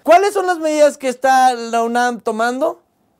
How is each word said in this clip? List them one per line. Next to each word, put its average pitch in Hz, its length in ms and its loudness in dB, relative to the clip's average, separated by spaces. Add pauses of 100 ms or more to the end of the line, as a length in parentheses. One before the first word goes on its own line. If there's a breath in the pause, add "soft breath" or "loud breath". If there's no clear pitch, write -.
¿Cuáles 392 320 4
son 370 100 -2
las 359 140 -2
medidas 302 400 0
que 262 80 -6
está 254 480 2
la 233 260 -4
unam 240 380 -2
tomando? 240 640 -4 (360)